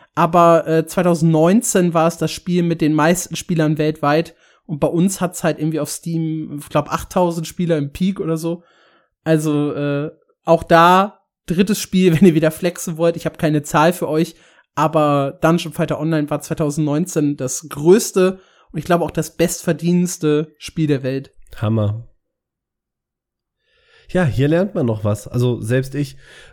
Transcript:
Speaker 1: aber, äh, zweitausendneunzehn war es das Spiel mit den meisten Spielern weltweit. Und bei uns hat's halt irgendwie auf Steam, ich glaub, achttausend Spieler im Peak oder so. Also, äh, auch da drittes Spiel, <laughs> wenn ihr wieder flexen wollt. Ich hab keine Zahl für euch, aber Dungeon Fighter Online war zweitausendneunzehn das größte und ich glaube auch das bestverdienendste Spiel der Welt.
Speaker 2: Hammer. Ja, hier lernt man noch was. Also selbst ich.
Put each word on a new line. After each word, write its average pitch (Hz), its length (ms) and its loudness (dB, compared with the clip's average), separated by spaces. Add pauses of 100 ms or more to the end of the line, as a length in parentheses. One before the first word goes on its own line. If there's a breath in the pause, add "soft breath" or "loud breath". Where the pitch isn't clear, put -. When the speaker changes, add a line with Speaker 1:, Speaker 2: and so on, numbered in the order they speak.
(140 loud breath)
Speaker 1:
aber, 170 520 4
äh, 160 180 2
zweitausendneunzehn 175 1080 2
war 165 140 2
es 165 100 -2
das 160 140 -4
Spiel 175 320 -2
mit 170 180 -2
den 156 120 2
meisten 160 420 0
Spielern 156 420 -2
weltweit. 151 580 0 (300 soft breath)
Und 151 140 -8
bei - 80 0
uns 175 340 0
hat's 180 220 -6
halt 156 160 -2
irgendwie 156 200 -4
auf 147 100 -6
Steam, 160 680 -6
ich - 100 -18
glaub, 147 220 -2
achttausend 170 560 -2
Spieler 165 300 -2
im 143 140 -4
Peak 185 280 -4
oder 160 180 -4
so. 165 260 -6 (600 soft breath)
Also, 151 500 0
äh, 143 380 -4 (320)
auch 165 200 2
da 180 580 4 (240)
drittes 190 340 0
Spiel, 185 340 2
<laughs> 147 60 2
wenn 190 80 8
ihr 156 80 6
wieder 156 160 2
flexen 175 460 -6
wollt. 170 180 0
Ich - 100 -12
hab - 140 -8
keine 151 240 0
Zahl 160 300 2
für - 160 -6
euch, 160 260 -2 (400 soft breath)
aber 147 640 0
Dungeon 165 320 0
Fighter 160 260 -4
Online 151 300 -2
war 147 120 -6
zweitausendneunzehn 151 960 -2
das 135 320 -8
größte 185 720 2 (320 loud breath)
und 165 80 -8
ich 143 60 -12
glaube 170 200 0
auch 151 60 -10
das - 260 -6
bestverdienendste 170 1200 0
Spiel - 300 -4
der 139 140 0
Welt. 135 300 -6 (240)
Speaker 2:
Hammer. 107 540 -2 (2000 soft breath)
Ja, 180 160 0
hier 127 240 0
lernt 180 260 0
man 156 100 0
noch 107 200 -2
was. 107 220 -2
Also 123 340 0
selbst 131 340 -2
ich. 143 220 -6 (360 loud breath)